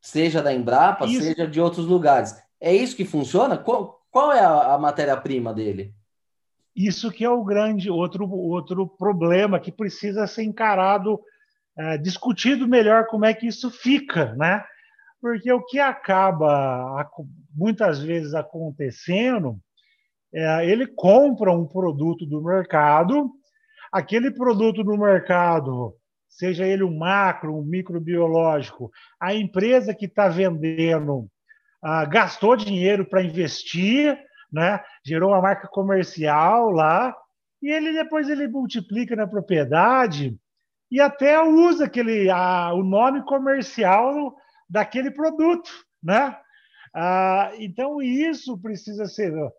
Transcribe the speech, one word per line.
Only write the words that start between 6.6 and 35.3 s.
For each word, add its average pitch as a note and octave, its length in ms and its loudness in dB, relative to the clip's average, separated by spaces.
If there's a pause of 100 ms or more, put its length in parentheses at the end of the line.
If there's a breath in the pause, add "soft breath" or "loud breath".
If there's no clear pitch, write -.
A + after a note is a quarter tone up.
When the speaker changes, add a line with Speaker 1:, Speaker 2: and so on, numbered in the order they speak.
Speaker 2:
Isso G3 380 -4
que A3 140 -6
é A#3+ 40 0
o A#3+ 140 0
grande G3+ 460 -2
outro, F3+ 400 -4
outro F3+ 580 -4
problema F#3 720 0
que F3+ 120 -10
precisa G3+ 560 -6
ser A3 160 -8
encarado, G#3 760 0 (580 soft breath)
eh, D#3 200 -6
discutido A#3 680 -2
melhor A3+ 400 4
como G#3+ 180 -2
é A3 80 4
que A3+ 140 -6
isso A#3 220 -6
fica, A#3+ 680 -2
né? F3+ 280 0 (560 soft breath)
Porque A#3 320 -4
o B3 100 2
que B3+ 180 -6
acaba D3 1200 0
aco-, C#3+ 260 -12 (260)
muitas F#3+ 460 0
vezes D#3 340 -6
acontecendo D#3+ 1300 -4 (720)
é, D#3+ 360 0
ele A#3 160 2
compra G#3+ 640 4
um E3+ 140 0
produto E3 600 -4
do D3+ 160 -6
mercado, F3 880 2 (600 soft breath)
aquele G#3+ 380 -2
produto A3 540 0
no G#3 140 -2
mercado, E3+ 1000 0 (340)
seja F#3 380 -4
ele G3 160 0
um E3+ 120 -2
macro, E3+ 640 -2
um D3+ 60 -8
microbiológico, E3 1300 -2 (280 soft breath)
a F#3 140 -4
empresa G#3+ 640 0
que G3+ 120 -8
tá G3+ 200 2
vendendo, D#3+ 1000 0 (540 soft breath)
ah, D#3 240 -2
gastou G3+ 500 2
dinheiro G3 480 0
pra F#3 200 0
investir, F#3+ 960 -2 (320 soft breath)
né? F3+ 300 0 (220 loud breath)
Gerou E3 280 0